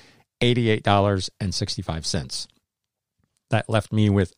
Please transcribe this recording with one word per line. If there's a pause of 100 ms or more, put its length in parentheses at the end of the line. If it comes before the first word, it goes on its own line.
(420)
eighty-eight
dollars (100)
and
sixty-five
cents. (1040)
That
left
me
with